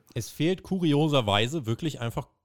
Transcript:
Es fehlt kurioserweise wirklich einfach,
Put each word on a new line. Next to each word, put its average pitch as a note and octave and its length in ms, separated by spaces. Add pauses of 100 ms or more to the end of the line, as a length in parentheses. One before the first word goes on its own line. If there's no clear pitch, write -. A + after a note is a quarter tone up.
(140)
Es A2+ 160
fehlt E3+ 340
kurioserweise C#3+ 1000
wirklich A#2 360
einfach, A#2 260 (180)